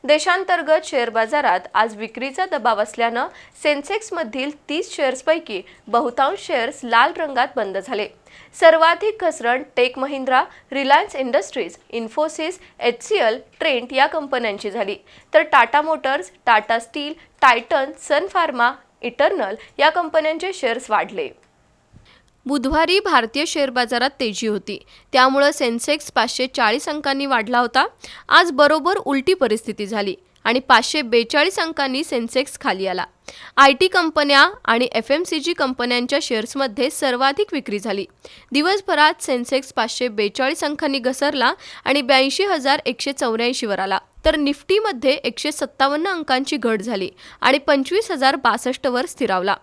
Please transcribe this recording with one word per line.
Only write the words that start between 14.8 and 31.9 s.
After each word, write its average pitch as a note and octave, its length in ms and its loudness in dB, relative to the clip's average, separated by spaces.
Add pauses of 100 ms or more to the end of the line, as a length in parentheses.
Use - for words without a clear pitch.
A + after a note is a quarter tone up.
तर D#4+ 80 8
टाटा D4 400 4
मोटर्स, D4+ 480 -2 (160)
टाटा A3+ 320 2
स्टील, D4 340 -8 (280)
टायटन, C4+ 520 2 (160)
सन D#4 180 2
फार्मा, C#4 460 0 (300)
इटर्नल B3 520 0 (240)
या C#4+ 120 4
कंपन्यांचे D#4+ 640 -2
शेअर्स A#3+ 360 -4
वाढले. G3+ 380 -2 (1160)
बुधवारी D4 540 2
भारतीय C#4 460 2
शेअर C#4+ 240 -2
बाजारात B3 400 0 (100)
तेजी A3+ 260 -4
होती, G#3 320 -6 (340)
त्यामुळं C4+ 380 6
सेन्सेक्स C#4+ 640 -4
पाचशे B3 340 -2
चाळीस B3 420 -2
अंकांनी C#4 380 -4
वाढला A#3+ 320 0
होता. B3+ 280 2 (420)
आज E4+ 220 6
बरोबर D4+ 460 4
उलटी C#4 380 0
परिस्थिती A3 520 -2
झाली G3+ 280 -4 (300)
आणि A#3 140 2
पाचशे C4 440 4
बेचाळीस A#3+ 560 2
अंकांनी D4 460 -2